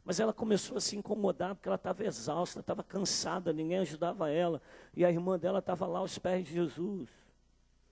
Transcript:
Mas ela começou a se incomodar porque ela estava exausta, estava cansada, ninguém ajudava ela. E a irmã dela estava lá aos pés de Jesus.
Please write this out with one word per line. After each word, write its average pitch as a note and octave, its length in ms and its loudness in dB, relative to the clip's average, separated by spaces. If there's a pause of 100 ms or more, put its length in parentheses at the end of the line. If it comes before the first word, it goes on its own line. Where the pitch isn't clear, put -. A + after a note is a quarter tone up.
Mas F3+ 180 0
ela A3 100 4
começou G#3+ 460 2
a - 20 0
se - 160 -2
incomodar G3+ 580 0
porque - 140 -8
ela F#3+ 80 2
estava F#3 300 -2
exausta, E3 560 -2
estava F#3 200 -4
cansada, F3 720 0
ninguém D#3+ 280 0
ajudava E3+ 500 0
ela. E3 320 2 (340)
E E3 80 4
a F3 80 8
irmã F3 260 2
dela F3+ 220 0
estava F3+ 260 -2
lá F3 140 -2
aos F#3+ 180 -4
pés F#3 300 0
de D3 60 -10
Jesus. E3+ 560 -2 (840)